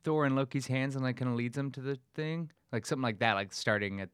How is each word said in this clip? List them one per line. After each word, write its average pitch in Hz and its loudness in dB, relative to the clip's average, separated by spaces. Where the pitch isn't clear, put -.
Thor 156 4
and 135 4
Loki's 135 0
hands 131 0
and, 131 -2
like, 127 0
kinda 127 0
leads 120 -2
them 139 -2
to 131 -10
the 135 -4
thing? 160 -4
Like, 113 0
something 135 0
like 113 0
that, 113 4
like, 98 -2
starting 101 0
at, 95 -8